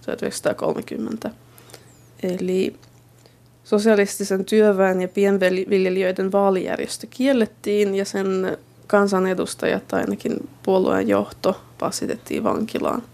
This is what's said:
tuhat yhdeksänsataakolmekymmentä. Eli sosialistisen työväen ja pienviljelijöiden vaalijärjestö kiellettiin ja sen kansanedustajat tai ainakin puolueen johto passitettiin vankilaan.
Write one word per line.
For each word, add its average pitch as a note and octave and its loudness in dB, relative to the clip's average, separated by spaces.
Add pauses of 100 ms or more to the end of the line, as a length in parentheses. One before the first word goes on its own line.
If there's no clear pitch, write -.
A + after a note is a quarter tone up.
tuhat - -6
yhdeksänsataakolmekymmentä. - -4 (920)
Eli F#3 -2 (880)
sosialistisen G3+ 2
työväen F#3+ 4
ja F#3 -2
pienviljelijöiden F#3+ 2
vaalijärjestö G3 0
kiellettiin G#3 0
ja G3 -2
sen F#3+ -2 (280)
kansanedustajat F#3+ 2
tai F#3+ 0
ainakin - -4 (140)
puolueen F#3+ 2
johto - -2 (180)
passitettiin - -6
vankilaan. - -2 (120)